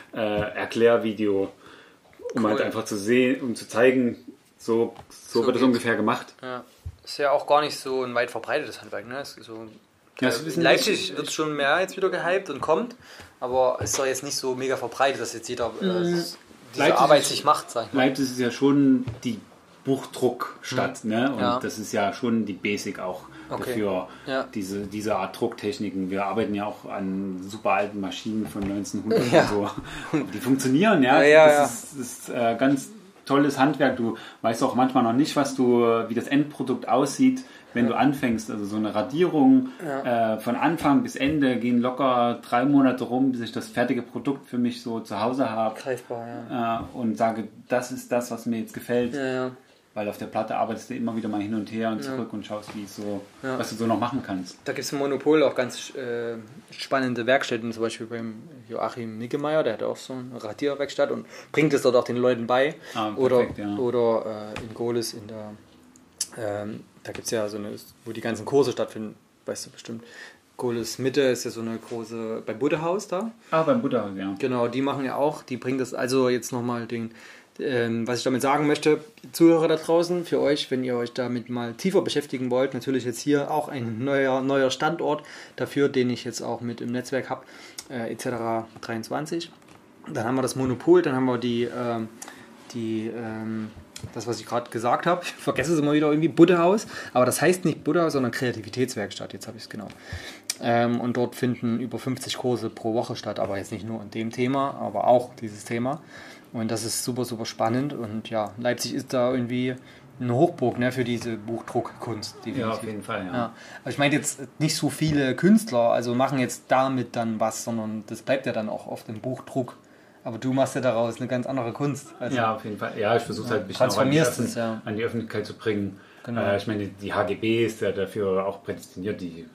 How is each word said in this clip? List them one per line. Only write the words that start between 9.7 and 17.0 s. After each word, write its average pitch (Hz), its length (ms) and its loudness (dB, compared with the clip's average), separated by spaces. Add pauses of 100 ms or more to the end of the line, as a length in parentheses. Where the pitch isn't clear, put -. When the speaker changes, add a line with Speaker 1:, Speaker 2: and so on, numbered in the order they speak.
Speaker 1:
Ja, 127 80 2
es - 140 -2
Speaker 2:
äh, 160 40 -6
Speaker 1:
ist - 100 -2
ein 170 60 2
Speaker 2:
Leipzig 170 360 4
Speaker 1:
bisschen - 180 -8
Speaker 2:
wird's 151 160 -6
schon 156 220 -2
mehr 147 260 2
jetzt 185 160 -4
wieder 185 120 2
gehypt 175 400 -2
und 131 120 -6
kommt, 190 340 0 (460)
aber 127 400 2
ist - 180 -2
doch 135 60 2
jetzt 131 180 -2
nicht 143 140 -6
so 131 180 -2
mega 131 220 -2
verbreitet, 120 420 0
dass 113 140 -6
jetzt 113 160 -10
jeder, 117 220 -2 (100)
äh, 196 40 -2
Speaker 1:
Mhm. 180 280 0
Speaker 2:
s-, 170 240 -4 (360)
diese - 120 -8
Speaker 1:
Leipzig 156 160 6